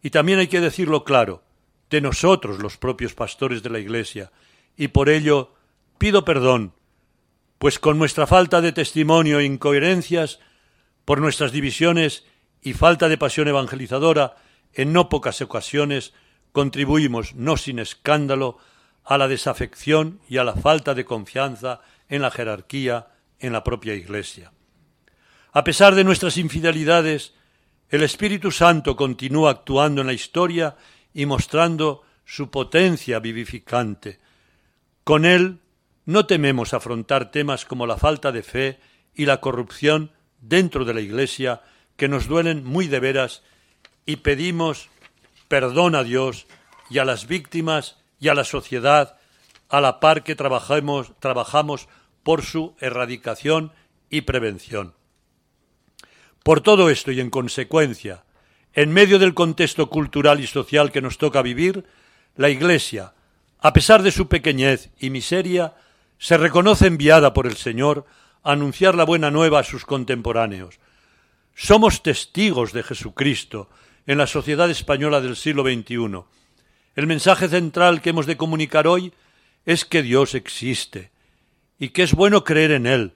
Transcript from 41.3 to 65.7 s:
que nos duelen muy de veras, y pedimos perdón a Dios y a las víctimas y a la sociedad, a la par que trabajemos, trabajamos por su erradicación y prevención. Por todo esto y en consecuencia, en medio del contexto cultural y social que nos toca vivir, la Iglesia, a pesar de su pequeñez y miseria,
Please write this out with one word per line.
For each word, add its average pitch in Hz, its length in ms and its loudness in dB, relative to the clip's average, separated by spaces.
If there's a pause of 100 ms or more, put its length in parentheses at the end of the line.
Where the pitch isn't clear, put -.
que 139 120 -2
nos 131 180 -4
duelen 160 380 -2
muy 160 240 -4
de 135 120 -2
veras, 131 420 -4 (640)
y 147 100 -6
pedimos 160 720 -4 (600)
perdón 147 460 2
a 135 100 0
Dios 123 420 -4 (440)
y 123 80 -2
a 135 60 0
las 120 220 -4
víctimas 160 720 -6 (220)
y 139 80 -2
a 147 60 2
la 143 100 -2
sociedad, 139 720 0 (500)
a 143 120 0
la 135 200 0
par 156 240 2
que 156 100 -6
trabajemos, 139 840 -4
trabajamos 139 680 -4 (340)
por 156 200 0
su 160 380 -10
erradicación 127 920 -6 (380)
y 147 120 -4
prevención. 104 720 -8 (1500)
Por 156 180 6
todo 190 300 6
esto 135 220 -2
y 127 80 -4
en 123 100 -6
consecuencia, 123 920 -4 (500)
en 151 180 2
medio 196 260 8
del 185 160 4
contexto 160 540 0
cultural 147 520 2
y 123 60 -8
social 143 460 0
que 139 80 -2
nos 131 160 -8
toca 139 240 0
vivir, 160 440 -2 (520)
la 143 140 4
Iglesia, 135 640 -2 (440)
a 151 140 4
pesar 196 300 8
de 190 80 4
su 165 180 -2
pequeñez 135 680 0
y 131 100 -6
miseria, 175 640 -4 (500)